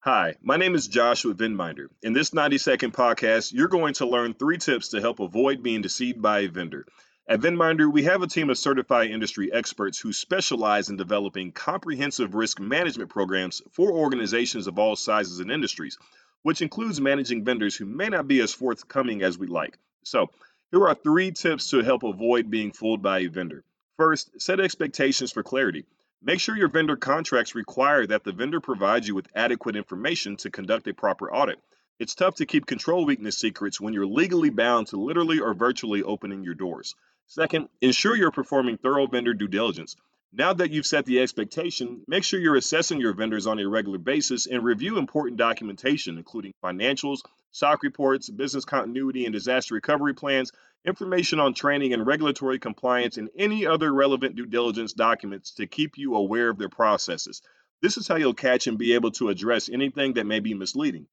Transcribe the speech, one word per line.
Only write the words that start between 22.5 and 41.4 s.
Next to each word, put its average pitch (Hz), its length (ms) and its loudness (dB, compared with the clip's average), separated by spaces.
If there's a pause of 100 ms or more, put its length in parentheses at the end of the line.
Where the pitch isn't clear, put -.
fooled 110 300 0
by 98 160 2
a 92 80 0
vendor. 82 360 -6 (360)
First, 156 420 2
set 190 180 0
expectations 139 760 0
for 110 100 -6
clarity. 104 420 -2 (360)
Make 165 200 -2
sure 220 160 -4
your 196 100 4
vendor 156 300 2
contracts 139 580 0
require 127 500 2
that 107 200 0
the 101 80 -6
vendor 131 260 -4
provides 110 480 0
you 104 80 -4
with 95 220 -4
adequate 117 400 0
information 104 640 -6
to - 120 -10
conduct 104 380 -4
a 101 40 -4
proper - 400 -2
audit. - 280 0 (400)
It's - 160 -8
tough 185 200 2
to 156 80 -2
keep 143 220 0
control 160 400 0
weakness 110 320 -2
secrets 101 420 -4
when 107 140 -4
you're 98 100 0
legally 160 460 2
bound 117 380 2
to - 80 -8
literally 160 420 0
or 117 160 0
virtually 110 480 0
opening 98 400 -6
your 87 120 -6
doors. 80 420 -8 (320)
Second, 160 400 -2 (120)
ensure 160 360 4
you're 180 160 4
performing 127 460 0
thorough 139 280 2
vendor 120 260 0
due 104 140 -2
diligence. 98 480 -2 (380)
Now 156 220 2
that 170 180 0
you've 151 140 -2
set 143 200 0
the 127 140 4
expectation, 120 880 -4